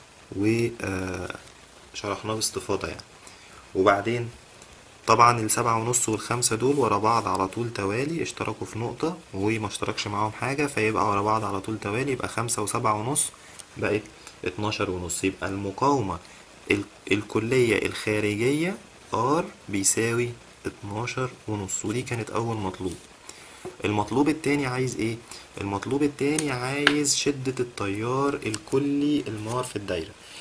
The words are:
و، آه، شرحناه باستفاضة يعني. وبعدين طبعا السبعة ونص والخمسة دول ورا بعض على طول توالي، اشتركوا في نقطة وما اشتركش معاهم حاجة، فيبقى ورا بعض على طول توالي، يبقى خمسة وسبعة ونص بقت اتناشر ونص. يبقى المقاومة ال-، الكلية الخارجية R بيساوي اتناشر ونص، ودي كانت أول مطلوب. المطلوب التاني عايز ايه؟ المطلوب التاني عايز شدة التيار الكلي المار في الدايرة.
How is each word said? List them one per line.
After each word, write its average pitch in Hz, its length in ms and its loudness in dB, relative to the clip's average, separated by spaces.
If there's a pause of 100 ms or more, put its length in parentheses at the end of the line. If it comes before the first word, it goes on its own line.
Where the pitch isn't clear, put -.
(360)
و، 113 320 4 (140)
آه، 92 540 -4 (580)
شرحناه 107 420 -4
باستفاضة 101 520 -2
يعني. - 140 -8 (760)
وبعدين 104 540 4 (800)
طبعا 120 320 8
السبعة 113 380 2
ونص 113 320 2
والخمسة 113 460 0
دول 127 200 4
ورا 110 220 4
بعض 107 300 4
على 95 200 2
طول 117 260 -4
توالي، 120 500 0
اشتركوا - 440 -6
في 107 120 -8
نقطة 151 380 -2 (160)
وما 107 340 0
اشتركش - 400 -4
معاهم 104 240 0
حاجة، 139 340 -2
فيبقى 107 440 2
ورا 101 120 2
بعض 107 220 2
على 98 180 -2
طول 110 180 -4
توالي، 120 320 -2
يبقى 123 160 -2
خمسة 117 340 -2
وسبعة 110 320 2
ونص 120 360 0 (480)
بقت 107 240 2 (440)
اتناشر 104 440 -2
ونص. 90 340 -4
يبقى 95 260 0
المقاومة 98 680 0 (520)
ال-، 101 120 2 (280)
الكلية 113 760 2
الخارجية 110 920 0 (360)
R 135 300 2 (260)
بيساوي 113 600 0 (360)
اتناشر 117 640 -6 (180)
ونص، 104 380 -4
ودي 110 160 0
كانت 117 280 -4
أول 113 280 -2
مطلوب. 92 380 -4 (880)
المطلوب 104 440 2
التاني 147 360 0
عايز 127 300 -2
ايه؟ 113 220 -2 (440)
المطلوب 101 420 0
التاني 143 480 0
عايز 143 640 0
شدة 131 440 -2
التيار 123 720 -2
الكلي 143 960 0
المار 113 360 -4
في - 120 -8
الدايرة. 92 360 -4 (300)